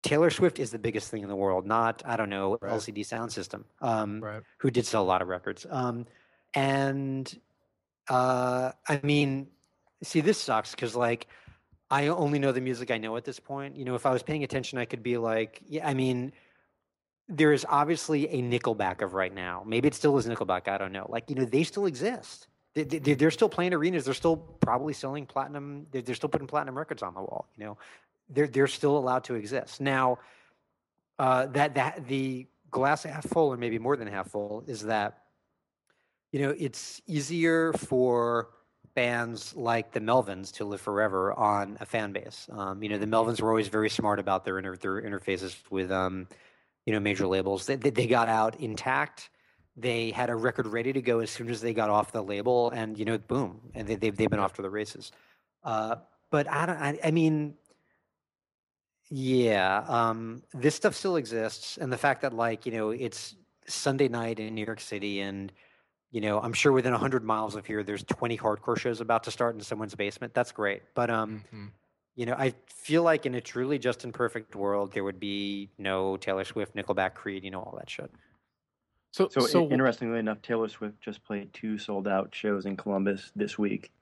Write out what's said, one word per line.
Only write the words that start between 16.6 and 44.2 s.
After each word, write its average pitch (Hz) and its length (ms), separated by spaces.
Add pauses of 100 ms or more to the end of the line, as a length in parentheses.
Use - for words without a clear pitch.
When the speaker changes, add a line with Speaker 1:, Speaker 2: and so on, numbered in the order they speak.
Speaker 1:
there 156 240
is 139 160
obviously 147 640
a 127 140
Nickelback 113 580
of 92 140
right 95 180
now. 92 320
Maybe 117 220
it 147 80
still 143 240
is 110 80
Nickelback. 95 400
I 98 100
don't 95 140
know. 98 180
Like, 117 220
you 139 40
know, 131 100
they 131 180
still 202 240
exist. 180 600 (280)
They, 156 80
they, 143 320
they're 151 160
still 208 180
playing 180 240
arenas. 160 320
They're 135 80
still 165 240
probably 139 560
selling 135 320
platinum. 143 640
They're, 135 140
they're 123 100
still 143 160
putting 143 160
platinum 139 320
records - 240
on 92 140
the 95 60
wall. - 340
You 104 80
know, 104 140 (520)
they're, 147 180
they're 135 200
still 147 300
allowed 127 260
to 123 120
exist. 113 460
Now, 131 380 (1000)
uh, 131 300
that, 143 280
that 139 320
the 131 400 (220)
glass 135 340
half 151 240
full, 156 260
or 123 40
maybe 113 220
more 127 160
than 117 120
half 101 220
full, 104 380
is 110 160
that, 107 400 (1080)
you 139 100
know, 143 160
it's - 500
easier 165 680
for 120 760 (440)
bands 120 640
like 117 380
the 110 80
Melvins 104 520
to 110 120
live 101 160
forever 101 520
on 104 460
a 110 60
fan 107 260
base. - 400
Um, 98 320
you 107 60
know, 104 80
the 104 100
Melvins 113 340
were 113 80
always 110 200
very 107 200
smart 104 300
about 95 240